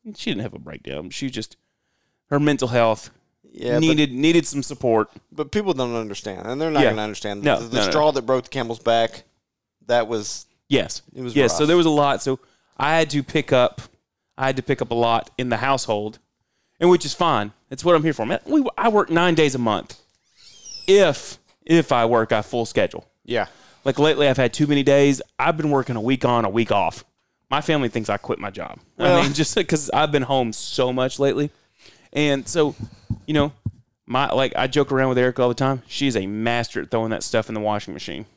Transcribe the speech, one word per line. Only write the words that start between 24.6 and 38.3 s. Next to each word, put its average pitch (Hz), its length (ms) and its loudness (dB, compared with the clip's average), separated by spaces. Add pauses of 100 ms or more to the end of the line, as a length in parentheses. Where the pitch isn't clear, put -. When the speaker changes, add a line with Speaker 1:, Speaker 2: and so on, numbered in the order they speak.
Speaker 1:
many 143 160 2
days. 139 380 4 (160)
I've 160 200 0
been 151 120 -2
working 135 260 0
a 110 60 -4
week 127 240 0
on, 120 200 2
a 98 40 -2
week 107 220 0
off. 92 320 -2 (460)
My 139 120 -2
family 147 280 0
thinks 107 200 -6
I 101 80 -2
quit - 220 -6
my 101 120 -8
job. - 280 -14 (180)
Speaker 2:
Well 180 200 4
Speaker 1:
I 170 60 4
mean, 139 100 0
just 147 220 -2 (120)
'cause 151 240 -2
I've 151 200 2
been 143 120 0
home 127 300 -2
so - 400 -4
much 127 260 -2
lately. 139 300 0 (640)
And 143 360 0
so, 151 280 0 (500)
you 156 80 -4
know, 147 180 2 (540)
my, 131 260 -2
like, 131 240 0
I 131 120 0
joke 135 240 0
around 131 180 2
with 123 80 0
Erica 127 260 2
all 123 60 4
the 120 60 0
time. 131 320 -2
She's 139 280 -2
a 98 120 0
master 113 540 -4
at 71 100 -10
throwing 113 200 -2
that - 120 -6
stuff 110 260 -2
in 113 60 -10
the 107 60 -6
washing 104 320 -4
machine. 78 320 -12 (120)